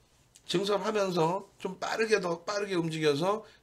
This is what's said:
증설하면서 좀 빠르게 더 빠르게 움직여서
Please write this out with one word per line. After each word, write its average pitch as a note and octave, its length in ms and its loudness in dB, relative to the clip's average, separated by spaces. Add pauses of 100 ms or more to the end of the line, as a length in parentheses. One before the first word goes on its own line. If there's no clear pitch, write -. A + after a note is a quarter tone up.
(460)
증설하면서 F#3+ 1120 0
좀 F#3 220 -8
빠르게 G#3+ 400 0
더 E3+ 240 -4
빠르게 G3+ 300 -4
움직여서 D#3+ 720 0 (180)